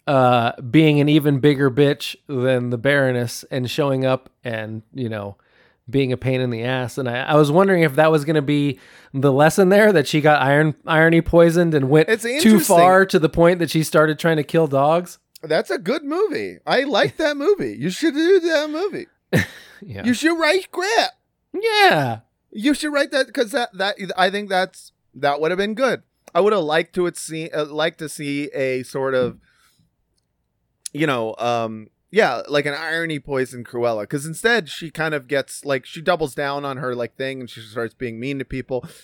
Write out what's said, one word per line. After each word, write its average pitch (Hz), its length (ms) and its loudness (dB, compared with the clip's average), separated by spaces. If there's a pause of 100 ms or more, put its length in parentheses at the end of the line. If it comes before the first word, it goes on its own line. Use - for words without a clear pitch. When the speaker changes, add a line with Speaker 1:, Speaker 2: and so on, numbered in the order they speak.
Speaker 1:
uh, 123 440 2 (100)
being 147 360 4
an 143 100 2
even 147 320 2
bigger 139 300 2
bitch 143 460 0 (100)
than 127 440 -2
the 123 80 -4
Baroness 127 720 -2
and 127 200 -4
showing 135 340 -2
up 131 260 -2 (120)
and, 110 400 -10 (120)
you 127 140 -6
know, 101 280 -10 (520)
being 131 240 2
a 123 40 -2
pain 127 240 -2
in 127 100 -2
the 113 140 -6
ass. 127 340 -4
And 131 100 -4
I, 120 140 -4
I 151 140 -2
was 147 160 4
wondering 185 300 4
if 143 140 2
that 156 140 4
was 151 140 2
gonna 156 180 0
be 143 380 -2 (340)
the 135 180 2
lesson 160 360 4
there, 208 240 6
that 156 160 2
she 156 120 0
got 147 220 4
iron-, 147 320 2 (120)
irony 165 340 4
poisoned 170 540 4
and 135 160 0
went 160 180 4
Speaker 2:
It's 220 160 -2
Speaker 1:
too 233 60 -4
Speaker 2:
interesting. 220 300 6 (160)
Speaker 1:
far 185 300 6
to 190 140 2
the 156 80 2
point 170 320 2
that 160 100 -4
she 160 140 0
started 156 340 2
trying 165 200 0
to 147 60 0
kill 165 220 0
dogs. 147 520 0 (260)
Speaker 2:
That's - 260 -2
a 330 80 -4
good 247 240 -4
movie. 277 640 -4
I 202 180 0
like 262 340 -2
that 302 180 -2
movie. 277 420 -2
You 151 120 -6
should 269 240 -2
do 339 260 4
that 320 280 -2
movie. 302 380 -6 (260)
Speaker 1:
<laughs> - 140 2 (360)
Yeah. 98 240 -12
Speaker 2:
You 247 80 0
should 330 260 -6
write 330 220 0
script. 370 480 -2 (420)
Speaker 1:
Yeah. 349 680 2 (300)
Speaker 2:
You 226 220 0
should 294 220 -4
write 285 160 0
that, 269 240 -2
'cause 233 160 -2
that, 240 260 -4
that, 190 200 -4 (200)
I 185 140 2
think 202 180 -6
that's, 185 440 -6 (200)
that 143 260 -2
would 156 120 0
have 180 80 -4
been 202 160 -2
good. 226 280 -2 (320)
I 170 60 2
would 208 140 4
have 190 80 0
liked 156 320 -2
to, 180 100 -2
it 170 140 -6
see, 160 320 -12
uh, 151 160 -4
liked 151 320 -4
to 156 100 -10
see 143 360 -6 (100)
a 131 300 -4
sort 135 300 -6
of, 123 240 -2 (1500)
you 156 140 -2
know, 117 320 -2
um, 113 500 -4 (220)
yeah, 160 380 0
like, 147 180 0
an 143 80 -6
irony 160 440 -6
poison 131 460 -6
Cruella, 117 440 -4
'cause 143 160 -6
instead 170 440 -2
she 160 220 -14
kind 160 240 -4
of 131 120 -6
gets, 135 380 -6
like, 135 200 -2
she - 160 -16
doubles 156 340 -2
down 143 300 -6
on 135 140 -8
her, 123 160 -6
like, 120 220 -8
thing 135 240 -6
and 123 100 -14
she 117 100 -18
starts 113 340 -10
being 113 240 -10
mean 135 200 -6
to 135 60 -8
people, 131 420 -8 (180)